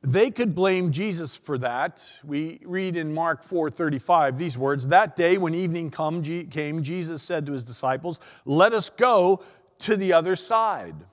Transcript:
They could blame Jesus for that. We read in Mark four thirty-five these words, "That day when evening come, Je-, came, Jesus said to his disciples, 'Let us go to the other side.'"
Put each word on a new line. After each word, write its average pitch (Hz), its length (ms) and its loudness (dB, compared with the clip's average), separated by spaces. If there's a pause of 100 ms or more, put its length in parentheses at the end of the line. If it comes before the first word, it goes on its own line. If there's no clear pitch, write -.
They 196 300 2
could 208 240 -2
blame 185 360 2
Jesus 170 440 -4
for 143 240 -8
that. 127 640 -6
We 147 420 -6
read 180 320 -4
in 156 160 -4
Mark 165 300 -2
four 160 260 -2
thirty-five 147 680 0
these 147 200 -4
words, 135 300 -2
"That 165 280 4
day 175 220 4
when 165 160 0
evening 170 380 -4
come, 160 320 -4
Je-, 165 220 -6
came, 151 380 -6
Jesus 165 380 -6
said 160 240 -4
to 143 80 -6
his 131 100 -6
disciples, 131 560 -6 (240)
'Let 175 300 4
us 214 160 0
go 196 540 4 (360)
to 214 160 2
the 190 180 2
other 170 220 4
side.'" 170 760 -2